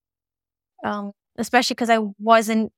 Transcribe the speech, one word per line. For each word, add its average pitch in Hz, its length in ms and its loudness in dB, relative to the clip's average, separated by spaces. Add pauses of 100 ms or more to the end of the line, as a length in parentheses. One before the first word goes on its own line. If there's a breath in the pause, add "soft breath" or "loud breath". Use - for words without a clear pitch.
(840)
Um, 202 280 -8 (260)
especially 247 380 -2
'cause 226 120 -4
I 226 120 4 (180)
wasn't 220 600 2